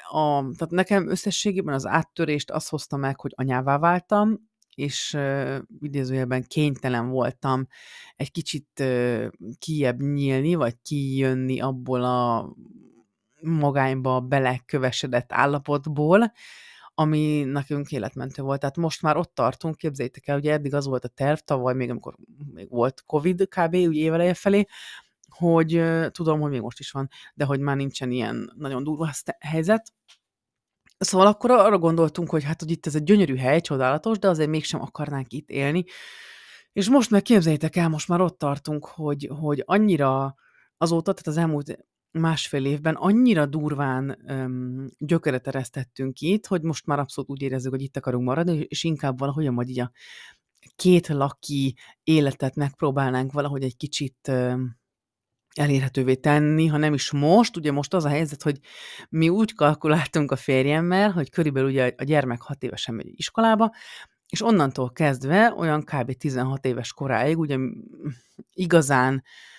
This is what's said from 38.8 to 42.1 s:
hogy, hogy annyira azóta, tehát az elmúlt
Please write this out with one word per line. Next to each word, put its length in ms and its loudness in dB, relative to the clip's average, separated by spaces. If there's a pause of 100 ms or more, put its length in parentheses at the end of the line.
hogy, 520 -6
hogy 280 -2
annyira 680 2 (420)
azóta, 360 0
tehát 140 -8
az 100 -2
elmúlt 420 -2 (320)